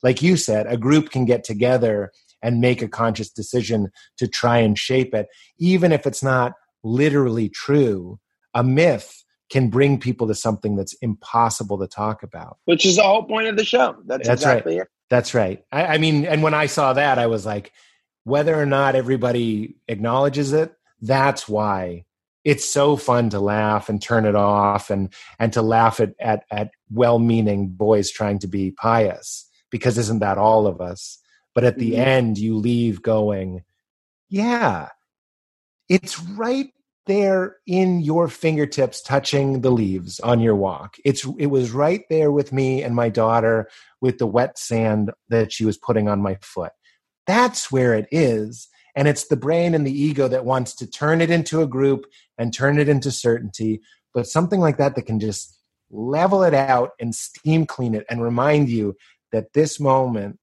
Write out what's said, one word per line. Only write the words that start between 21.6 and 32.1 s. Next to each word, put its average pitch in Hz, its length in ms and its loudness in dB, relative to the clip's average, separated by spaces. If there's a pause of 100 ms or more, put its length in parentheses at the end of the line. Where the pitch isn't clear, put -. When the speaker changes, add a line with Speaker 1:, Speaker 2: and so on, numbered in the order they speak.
Speaker 1:
it's 147 240 0
so 143 300 2
fun 120 320 0
to 101 100 -4
laugh 104 480 0
and 104 140 -4
turn 113 240 0
it 104 100 2
off 101 540 2
and, 98 240 -4 (240)
and 113 160 -2
to 117 80 0
laugh 113 380 2
at, 107 200 0
at, 110 300 -2
at 104 220 -6 (180)
well-meaning 113 800 2
boys 104 400 0
trying 101 300 -4
to 101 80 -10
be 95 240 -4
pious, 110 760 -2 (220)
because 120 300 -2
isn't 110 200 -2
that 98 200 0
all 107 260 4
of 90 160 -4
us? - 380 -14 (340)
But 123 120 2
at 120 120 2
the 117 140 -2
Speaker 2:
Mm-hmm. 113 100 0
Speaker 1:
end, 127 380 2